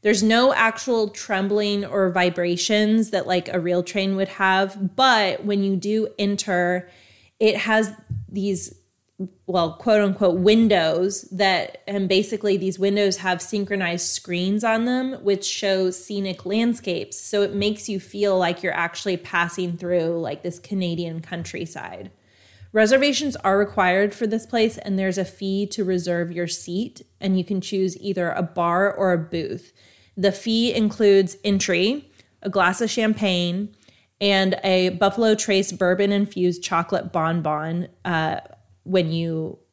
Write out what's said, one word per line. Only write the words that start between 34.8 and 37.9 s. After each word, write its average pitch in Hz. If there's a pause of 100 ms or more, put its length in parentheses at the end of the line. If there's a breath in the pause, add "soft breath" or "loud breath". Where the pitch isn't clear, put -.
Buffalo 196
Trace 202
bourbon-infused 185
chocolate 175
bonbon, 160 (160)